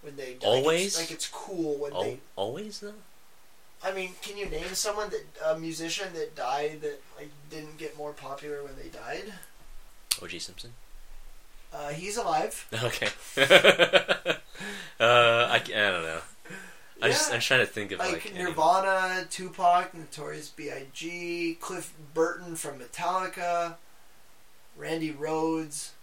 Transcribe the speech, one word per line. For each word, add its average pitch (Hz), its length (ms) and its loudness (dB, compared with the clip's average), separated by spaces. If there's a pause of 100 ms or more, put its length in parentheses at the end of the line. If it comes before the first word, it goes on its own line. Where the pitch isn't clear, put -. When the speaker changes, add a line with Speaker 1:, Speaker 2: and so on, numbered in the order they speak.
Speaker 1:
when 143 140 -14
they 127 180 -8
die. - 140 0
Like, 117 160 8
Speaker 2:
Always? 170 220 4
Speaker 1:
it's, 170 120 -2
like, 165 140 -4
it's - 160 -8
cool 160 480 -4
when 143 180 -4
Speaker 2:
Al-, 95 80 0
Speaker 1:
they 117 160 -2 (180)
Speaker 2:
always, 151 440 -4
though? 208 140 -12 (880)
Speaker 1:
I 190 100 -2
mean, 185 200 -6 (100)
can 202 160 -10
you 196 80 -4
name 175 280 -6
someone 208 360 -2
that, - 140 -6 (200)
a 160 140 2
musician 165 560 -6
that 151 200 -6
died 151 480 -2
that, 147 180 -6 (180)
like, 151 120 -14 (200)
didn't 156 280 -12
get 147 200 -10
more 147 140 -8
popular 143 520 -10
when 135 120 -12
they 139 120 -12
died? 180 440 -10 (920)
Speaker 2:
O 90 40 -10
J 85 120 -8
Simpson? 104 340 -12 (960)
Speaker 1:
Uh, 147 200 -10
he's 185 260 -6
alive. 175 560 -2
Speaker 2:
Okay. 113 360 0 (280)
<laughs> 175 1000 8 (640)
Uh, 117 500 8
I 117 140 6
c-, - 100 -8
I 104 160 6
don't 87 140 0
know. 80 160 -4 (840)
I 120 60 6
just, 120 200 4
Speaker 1:
Yeah. 120 60 0
Speaker 2:
I'm 117 60 0
trying 127 200 6
to 104 60 6
think 101 240 -6
of, 95 80 -4
Speaker 1:
Like, - 140 0
Speaker 2:
like, 165 200 -6
any 185 120 -4
Speaker 1:
Nirvana, 185 840 4
Tupac, 180 640 2
Notorious 151 560 -10
B 147 220 -10
I 135 220 -10
G, 170 680 -4
Cliff - 320 -8 (220)
Burton 170 400 0
from 143 240 -8
Metallica, 175 960 0 (1040)
Randy 156 360 -2
Rhoads. 160 760 -2 (120)